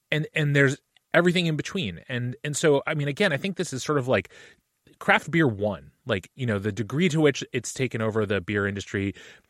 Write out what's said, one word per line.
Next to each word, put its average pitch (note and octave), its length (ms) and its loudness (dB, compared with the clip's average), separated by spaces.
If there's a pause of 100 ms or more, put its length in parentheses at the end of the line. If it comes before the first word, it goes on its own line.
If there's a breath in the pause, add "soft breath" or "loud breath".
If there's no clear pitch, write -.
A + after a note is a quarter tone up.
(120)
and, D#3 240 -2
and D3 180 0
there's C#3 240 4 (340)
everything E3+ 340 4
in D#3 100 0
between. C3 520 -6
And, B2 360 -4
and D3 120 -4
so, C#3+ 300 4
I D#3 80 -4
mean, C#3+ 140 -2
again, E3+ 240 0
I C#3 40 -2
think G3 200 -4
this - 160 -4
is C3 100 -8
sort D3+ 160 0
of B2 80 -2
like A2 260 2 (680 loud breath)
craft G3+ 300 2
beer D#3 180 4
one, G2+ 420 -4 (160)
like, G#2+ 300 -4
you C3 100 -6
know, G#2 120 0
the G2+ 140 -2
degree B2+ 360 -2
to D#3 120 0
which D3 320 4
it's - 200 -6
taken B2 280 -4
over A2 240 0
the G2 160 0
beer G2+ 260 -2
industry, G2 480 -4 (360 loud breath)